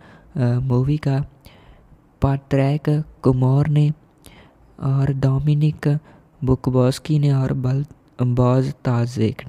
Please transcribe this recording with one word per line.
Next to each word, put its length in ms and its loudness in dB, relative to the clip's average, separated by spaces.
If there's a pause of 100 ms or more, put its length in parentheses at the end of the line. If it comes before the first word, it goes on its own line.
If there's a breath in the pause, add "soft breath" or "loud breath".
(360 loud breath)
अ, 80 0
मूवी 520 0
का 240 -2 (1000 soft breath)
पैट्रिक 840 0 (180)
कुमार 460 2
ने 240 2 (880 loud breath)
और 320 0
Dominic 840 0 (460 soft breath)
Bukbowski 720 0
ने 140 2
और 200 0
बल-, 680 -6
Boz 520 2 (100)
Tazek 640 -2